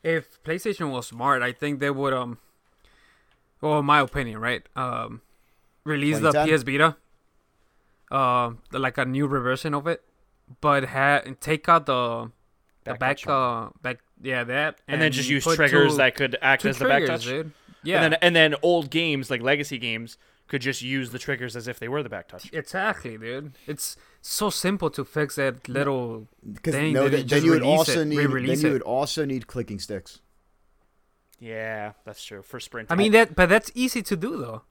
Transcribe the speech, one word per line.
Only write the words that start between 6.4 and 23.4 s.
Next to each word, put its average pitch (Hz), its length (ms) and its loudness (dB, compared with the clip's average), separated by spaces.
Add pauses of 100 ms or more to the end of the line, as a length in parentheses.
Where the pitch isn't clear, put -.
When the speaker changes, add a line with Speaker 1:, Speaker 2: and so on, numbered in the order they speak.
Speaker 1:
P 156 80 4
S 139 80 2
Vita, 143 340 0 (1160)
uh, 123 380 2 (200)
like, 131 260 -2
a 131 80 0
new 135 220 0
reversion 135 480 -2
of 147 140 -4
it, 165 140 -4 (580)
but 143 240 2
ha-, 135 380 2 (180)
take 151 280 -2
out 165 180 6
the, 117 440 -2 (540)
the 117 80 -8
Speaker 3:
Back 120 80 -8
Speaker 1:
back, 135 180 0
Speaker 3:
touch. - 100 -8
Speaker 1:
uh, 123 420 0 (120)
back, 123 160 -6 (240)
yeah, 127 220 -2
that, 143 420 -2
Speaker 3:
And 151 160 0
then 156 80 4
just 127 180 -2
Speaker 1:
and 143 60 2
Speaker 3:
use 135 100 0
Speaker 1:
put 165 120 4
Speaker 3:
triggers 143 380 6
Speaker 1:
two, - 40 0
Speaker 3:
that 131 160 4
could 131 260 -2
act 135 220 4
Speaker 1:
two - 60 0
Speaker 3:
as 135 100 -2
the 131 60 0
back 143 180 6
Speaker 1:
triggers, 165 220 -2
Speaker 3:
touch. - 0 -
Speaker 1:
dude. 143 220 -6
Speaker 3:
And 151 60 -16 (300)
Speaker 1:
Yeah. 170 180 0
Speaker 3:
then, 160 220 4
and 175 140 6
then 156 260 8
old 170 280 2
games, 151 400 -2
like 120 120 -2
legacy 139 360 0
games, 113 380 -6 (320)
could 135 140 -4
just 131 180 -4
use 127 300 -4
the 123 80 -10
triggers 123 380 -6
as 117 120 -10
if 120 100 -10
they 113 100 -10
were 143 140 -4
the 120 60 -10
back 101 200 -12
touch. - 260 -18
Speaker 1:
Exactly, 160 640 -8
dude. 127 340 -12 (140)